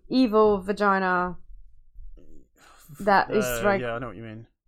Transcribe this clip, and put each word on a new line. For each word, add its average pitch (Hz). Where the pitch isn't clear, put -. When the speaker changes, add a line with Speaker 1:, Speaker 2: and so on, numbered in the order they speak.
Speaker 1:
evil 214
vagina 190
that 196
is, 214
Speaker 2:
Uh, -
Speaker 1:
like, 196
Speaker 2:
yeah, 117
I 117
know 123
what 95
you 110
mean. 113